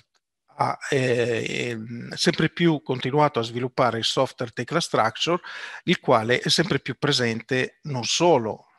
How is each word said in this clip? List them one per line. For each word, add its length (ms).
ha, 220
eh, 580
ehm, 640
sempre 360
più 340
continuato 560
a 40
sviluppare 540
il 60
software 480
Tecla 280
Structure, 640
il 140
quale 400
è 100
sempre 300
più 200
presente 840
non 200
solo 640